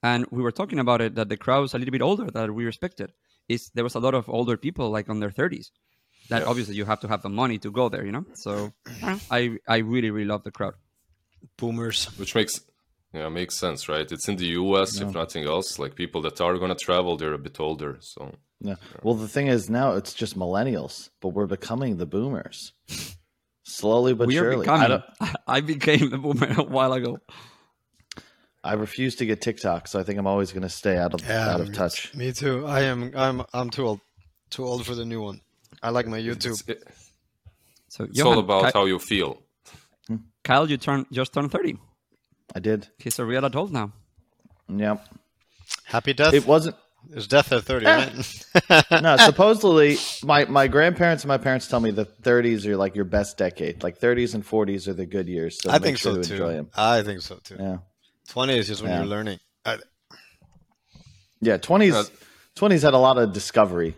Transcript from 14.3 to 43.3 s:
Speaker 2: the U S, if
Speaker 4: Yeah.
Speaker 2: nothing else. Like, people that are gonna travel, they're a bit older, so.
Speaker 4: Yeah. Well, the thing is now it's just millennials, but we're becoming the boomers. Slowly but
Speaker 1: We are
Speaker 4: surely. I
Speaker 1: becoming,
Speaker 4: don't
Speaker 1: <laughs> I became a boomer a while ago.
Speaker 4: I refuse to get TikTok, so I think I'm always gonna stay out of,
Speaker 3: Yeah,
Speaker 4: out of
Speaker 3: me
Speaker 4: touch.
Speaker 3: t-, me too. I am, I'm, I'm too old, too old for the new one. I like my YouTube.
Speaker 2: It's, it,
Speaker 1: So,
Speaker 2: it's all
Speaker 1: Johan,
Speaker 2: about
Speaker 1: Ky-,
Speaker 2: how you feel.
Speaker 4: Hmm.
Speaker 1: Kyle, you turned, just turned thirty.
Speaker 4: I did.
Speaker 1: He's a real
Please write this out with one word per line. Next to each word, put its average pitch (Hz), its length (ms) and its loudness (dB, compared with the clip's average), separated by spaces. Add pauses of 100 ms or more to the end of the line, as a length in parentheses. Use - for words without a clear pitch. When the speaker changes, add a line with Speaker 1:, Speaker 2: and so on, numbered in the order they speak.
Speaker 2:
the 90 120 -4
U 90 340 0
S, 98 180 -2
if 101 80 -6
Speaker 4:
Yeah. 98 40 -6 (100)
Speaker 2:
nothing 82 240 -6
else. 82 340 -4
Like, 69 160 -8
people 85 280 -6
that 78 180 -6
are 87 160 0
gonna 90 180 -4
travel, 90 420 -2
they're 76 160 -4
a 73 40 -6
bit 71 220 -14
older, 76 420 -6
so. - 320 -18 (260)
Speaker 4:
Yeah. 101 160 -8 (280)
Well, 117 120 2
the 110 120 -6
thing 139 200 -2
is 117 220 2
now 120 240 0
it's 98 200 -6
just 101 240 -8
millennials, 92 720 -4 (120)
but 95 80 -4
we're 98 180 -2
becoming 113 500 -6
the 85 100 -4
boomers. 107 640 -6 (920)
Slowly 120 500 2
but 117 140 0
Speaker 1:
We 135 120 2
are 123 120 2
Speaker 4:
surely. 123 160 -2
I 147 200 4
Speaker 1:
becoming, 131 140 2 (180)
Speaker 4:
don't 202 240 -4
Speaker 1:
<laughs> - 40 -10
I 131 140 2
became 147 520 2
a 135 40 -4
boomer 135 400 0
a 151 60 2
while 131 300 0
ago. 120 260 -4 (1500)
Speaker 4:
I 98 60 -2
refuse 110 420 -4
to 123 100 -4
get 107 160 -2
TikTok, 95 460 -4
so 101 120 -4
I 92 40 -4
think 101 160 -6
I'm 98 80 -2
always 98 240 0
gonna 92 180 -6
stay 95 280 -2
out 87 160 0
of, 90 80 -4
Speaker 3:
Yeah, 110 320 -2
Speaker 4:
out 90 80 -2
of 101 80 -6
Speaker 3:
me 101 60 -12
Speaker 4:
touch. 92 360 -4
Speaker 3:
t-, 143 60 -16
me 127 160 -6
too. 131 320 -4
I 143 160 0 (100)
am, 123 240 -6
I'm, 131 220 0 (160)
I'm 123 160 -4
too 131 180 -4
old, 107 120 -2 (500)
too 131 160 -10
old 123 200 -4
for 123 100 -8
the 117 100 -8
new 113 160 -8
one. 101 200 -12 (400)
I 117 100 -4
like 120 160 0
my 110 120 -6
YouTube. 117 320 -6 (100)
Speaker 2:
It's, - 80 -18
it, - 140 -10 (1040)
Speaker 1:
So, - 160 -10
Speaker 2:
it's 101 160 -6
all 135 120 6
Speaker 1:
Johan, 110 100 4
Speaker 2:
about 98 220 4
Speaker 1:
Ky-, 127 140 4
Speaker 2:
how 98 60 6
you 92 140 0
feel. 90 320 -2 (760)
Speaker 4:
Hmm. 113 100 -6 (260)
Speaker 1:
Kyle, 143 260 2
you 143 80 0
turned, 139 340 -2
just 131 220 -4
turned 143 180 -2
thirty. 294 260 -4 (800)
Speaker 4:
I 98 40 -8
did. 104 280 -2 (100)
Speaker 1:
He's - 220 -8
a 120 60 -2
real 123 200 -2